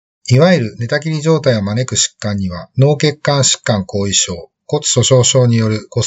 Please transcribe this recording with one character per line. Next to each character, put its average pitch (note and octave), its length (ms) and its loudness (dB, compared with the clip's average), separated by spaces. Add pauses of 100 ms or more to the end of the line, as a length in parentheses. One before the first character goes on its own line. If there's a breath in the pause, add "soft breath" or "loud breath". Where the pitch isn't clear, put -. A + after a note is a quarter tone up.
(260)
い B2 140 4
わ F3+ 120 6
ゆ D#3+ 80 2
る G#2+ 200 -6
寝 A#2 80 -6
た D3 100 -2
き D#3+ 100 -8
り D#3 120 -4
状 D#3+ 180 2
態 C3 180 0
を G#2 60 -2
招 G#2+ 240 -2
く - 80 -8
疾 - 240 -4
患 G#2 200 -4
に F#2+ 120 -4
は、 E2+ 260 -12
脳 C#3 200 4
血 D3 240 -2
管 C#3+ 220 0
疾 - 200 -2
患 G#2 220 -2
後 G2+ 240 -4
遺 F#2 60 -2
症、 F2 360 -4 (160)
骨 D3+ 180 -4
粗 A#2+ 200 2
鬆 B2+ 180 2
症 B2+ 240 2
に A#2 100 2
よ A2+ 120 0
る G#2+ 220 -4
骨 A2+ 160 -2